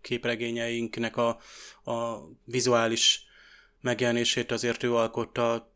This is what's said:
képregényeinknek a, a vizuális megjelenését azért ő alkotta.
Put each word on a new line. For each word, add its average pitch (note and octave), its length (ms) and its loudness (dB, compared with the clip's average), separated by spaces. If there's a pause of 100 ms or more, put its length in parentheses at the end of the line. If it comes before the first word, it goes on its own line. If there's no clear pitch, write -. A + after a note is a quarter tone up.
képregényeinknek A#2 1160 -4
a, A#2+ 120 2 (560)
a A#2 440 -4 (160)
vizuális A#2 800 2 (560)
megjelenését A#2+ 720 0
azért A#2 300 -2
ő A#2+ 120 2
alkotta. A#2 800 0